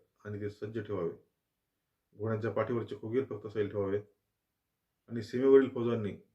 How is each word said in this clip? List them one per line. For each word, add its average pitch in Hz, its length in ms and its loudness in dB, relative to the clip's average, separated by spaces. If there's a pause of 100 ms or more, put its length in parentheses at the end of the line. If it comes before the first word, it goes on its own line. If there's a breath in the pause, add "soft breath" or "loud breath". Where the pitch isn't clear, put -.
(240)
आणि 104 160 -8
ते 101 100 -6
सज्ज 113 360 -10
ठेवावे. 90 240 -4 (1040)
घोड्यांच्या 107 360 -2
पाठीवरचे 110 480 -2
खुगीर 113 240 -2
फक्त 107 220 -10
सैल 101 240 -2
ठेवावे 101 300 0 (1080)
आणि 117 140 -6
सीमेवरील 131 520 6
फौजांनी 113 420 -2 (180)